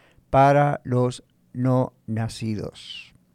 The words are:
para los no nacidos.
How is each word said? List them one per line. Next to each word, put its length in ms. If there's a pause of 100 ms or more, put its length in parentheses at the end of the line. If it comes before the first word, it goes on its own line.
(300)
para 540
los 400 (300)
no 400 (140)
nacidos. 1080 (180)